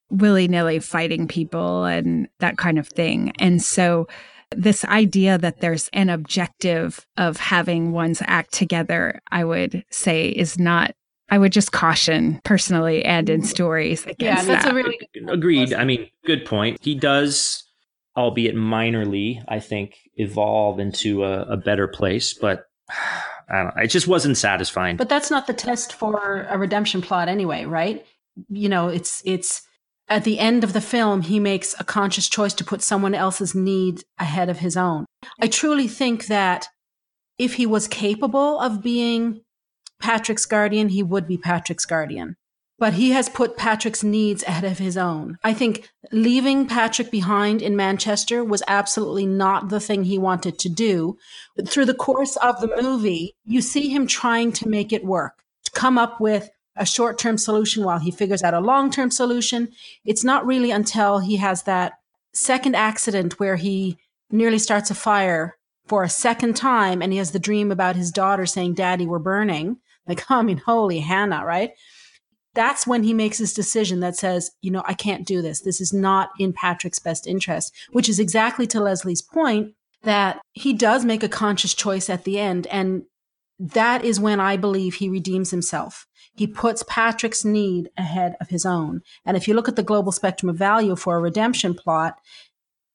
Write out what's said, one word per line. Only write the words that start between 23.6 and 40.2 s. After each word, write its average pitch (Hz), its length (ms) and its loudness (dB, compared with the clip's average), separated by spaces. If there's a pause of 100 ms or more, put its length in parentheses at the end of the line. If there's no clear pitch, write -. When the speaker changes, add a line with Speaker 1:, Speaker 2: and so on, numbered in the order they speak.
Speaker 3:
don't 90 140 -6
know. - 60 0
It 117 60 2
just 170 180 2
wasn't 143 300 2
satisfying. 90 600 0
Speaker 2:
But 226 120 -2
that's 285 220 0
not 277 180 -2
the 247 60 0
test 240 380 -6
for 202 560 -4
a 202 100 -2
redemption 196 440 0
plot 175 260 -2
anyway, 175 360 -2
right? 165 420 -4 (420)
You 202 200 -2
know, 175 200 2
it's, 175 360 -6
it's 185 380 -4 (460)
at 214 160 0
the 220 140 0
end 226 260 4
of 196 80 0
the 202 80 0
film, 214 420 2
he 185 180 0
makes 196 400 -2
a - 40 -6
conscious 196 440 0
choice 202 260 0
to 170 100 -4
put 196 180 -6
someone 196 320 0
else's 185 400 -2
need 190 480 0 (160)
ahead 175 300 0
of 175 100 -2
his 175 180 -2
own. 170 280 0 (360)
I 226 80 2
truly 285 400 2
think 233 380 -2
that 190 420 0 (680)
if 247 160 0
he 247 120 2
was 214 220 0
capable 269 720 0
of 220 220 -2
being 233 580 0 (600)
Patrick's 220 460 -2